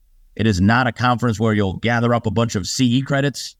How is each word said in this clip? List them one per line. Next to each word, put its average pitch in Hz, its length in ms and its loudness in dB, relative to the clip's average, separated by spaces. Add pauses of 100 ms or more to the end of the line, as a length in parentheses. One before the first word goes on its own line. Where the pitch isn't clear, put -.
(360)
it 110 120 2
is 95 120 2
not 117 280 4
a 113 40 -2
conference 120 480 -2
where 113 140 2
you'll 101 240 0
gather 117 360 0
up 117 120 0
a 110 60 -2
bunch 113 240 -2
of 90 100 -4
C 131 200 0
E 123 180 2
credits, 139 560 -4